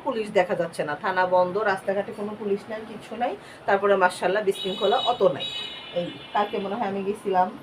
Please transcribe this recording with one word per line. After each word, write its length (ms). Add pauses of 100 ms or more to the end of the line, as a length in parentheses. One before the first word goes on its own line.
পুলিশ 260
দেখা 240
যাচ্ছে 300
না, 180
থানা 240
বন্ধ, 320
রাস্তাঘাটে 580
কোনো 220
পুলিশ 300
নাই, 200
কিছু 280
নাই। 200 (300)
তারপরে 300
মাশাআল্লাহ, 460
বিশৃঙ্খলা 540
অত 260
নাই। 220 (500)
এই 160 (220)
কালকে 260
মনে 160
হয় 140
আমি 160
গেছিলাম, 580